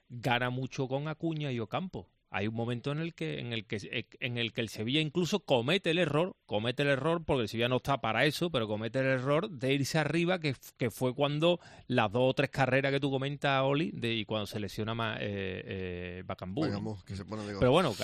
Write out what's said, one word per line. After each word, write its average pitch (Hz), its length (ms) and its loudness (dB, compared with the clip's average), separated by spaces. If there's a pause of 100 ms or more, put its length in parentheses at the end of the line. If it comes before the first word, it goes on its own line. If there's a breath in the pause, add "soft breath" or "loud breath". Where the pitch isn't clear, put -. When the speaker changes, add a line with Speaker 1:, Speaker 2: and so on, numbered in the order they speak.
Speaker 1:
gana 123 400 0
mucho 131 380 -4
con 139 220 -2
Acuña 151 420 -4
y 120 80 -2
Ocampo. 127 500 -6 (200)
Hay 98 160 -2
un 113 100 -2
momento 117 360 -2
en 147 80 -2
el 165 160 -6
que, 156 240 -6
en 120 140 -6
el 110 120 -6
que, 113 120 -4 (420)
en 120 180 -4
el 117 140 -2
que - 80 -4
el 117 80 0
Sevilla 120 320 0
incluso 165 460 0
comete 147 460 4
el 160 60 2
error, 165 380 2 (100)
comete 120 380 0
el 143 60 4
error, 156 360 2
porque 135 180 2
el 104 40 0
Sevilla 117 220 0
no 127 80 4
está 135 240 0
para 113 240 2
eso, 165 260 2
pero 117 160 0
comete 110 320 -2
el 131 60 2
error 139 440 2
de 131 240 -2
irse 139 240 0
arriba, 170 400 2
que, 156 160 -2 (240)
que 120 140 0
fue 127 240 0
cuando 147 460 2 (260 loud breath)
las 117 240 2
dos 123 200 4
o - 20 -2
tres 139 160 2
carreras 135 420 2
que 139 80 2
tú 139 100 0
comentas, 135 540 0
Oli, 143 300 2
de, 117 180 -2
y 113 140 -2
cuando 107 200 -2
se 107 140 -6
lesiona 104 340 -4
más, 113 280 -2
eh, 98 440 -4
eh, 90 600 -6
Bakambu, 95 400 -4
¿no? - 20 0
Speaker 2:
Bakambu, 104 380 -6
que 98 100 -10
se 98 80 -8
pone 104 200 -8
de 104 100 -8
gol. 98 80 -8
Speaker 1:
Pero 127 100 6
bueno, 156 260 4
ca-, - 60 -4